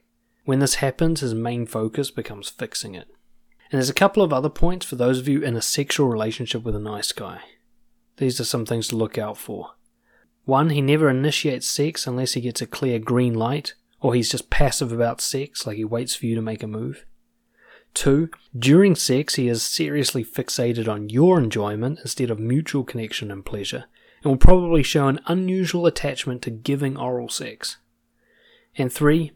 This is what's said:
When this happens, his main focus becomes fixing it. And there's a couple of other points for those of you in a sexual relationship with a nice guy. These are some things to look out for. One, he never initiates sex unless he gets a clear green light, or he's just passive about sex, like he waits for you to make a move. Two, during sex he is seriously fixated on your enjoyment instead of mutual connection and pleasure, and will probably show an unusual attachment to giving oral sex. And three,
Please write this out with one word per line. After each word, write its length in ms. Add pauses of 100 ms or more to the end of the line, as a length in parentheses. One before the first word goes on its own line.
(460)
When 140
this 160
happens, 460
his 120
main 320
focus 460
becomes 380
fixing 460
it. 120 (640)
And 80
there's 100
a 40
couple 280
of 120
other 160
points 360
for 120
those 220
of 80
you 140
in 140
a 60
sexual 460
relationship 560
with 120
a 40
nice 340
guy. 280 (760)
These 240
are 40
some 200
things 240
to 80
look 200
out 200
for. 340 (720)
One, 280
he 100
never 280
initiates 580
sex 380
unless 280
he 80
gets 200
a 60
clear 320
green 360
light, 380 (280)
or 120
he's 180
just 180
passive 420
about 300
sex, 440
like 120
he 80
waits 280
for 120
you 100
to 60
make 200
a 60
move. 380 (880)
Two, 360 (280)
during 380
sex 400
he 120
is 160
seriously 640
fixated 640
on 200
your 280
enjoyment 600
instead 300
of 100
mutual 440
connection 480
and 140
pleasure, 400 (380)
and 80
will 60
probably 460
show 240
an 200
unusual 580
attachment 560
to 80
giving 480
oral 320
sex. 480 (960)
And 160
three, 440